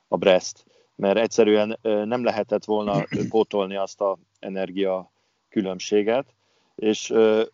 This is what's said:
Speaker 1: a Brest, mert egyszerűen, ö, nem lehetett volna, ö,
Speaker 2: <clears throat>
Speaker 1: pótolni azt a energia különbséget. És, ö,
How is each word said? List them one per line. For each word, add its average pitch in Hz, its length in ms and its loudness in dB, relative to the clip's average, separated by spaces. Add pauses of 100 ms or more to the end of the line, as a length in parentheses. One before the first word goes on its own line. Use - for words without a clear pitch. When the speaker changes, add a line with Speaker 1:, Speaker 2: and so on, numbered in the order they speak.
Speaker 1:
a 95 100 -2
Brest, 92 480 2 (300)
mert 98 220 2
egyszerűen, 107 640 2
ö, 107 240 -2
nem 120 180 -4
lehetett 107 420 -2
volna, 104 440 0
ö, 101 180 -4
Speaker 2:
<clears throat> - 20 -8
Speaker 1:
pótolni 101 460 0
azt 98 260 -6
a 98 160 0 (220)
energia 95 720 -4 (380)
különbséget. 104 760 -2 (500)
És, 110 340 -2
ö, 110 340 4 (100)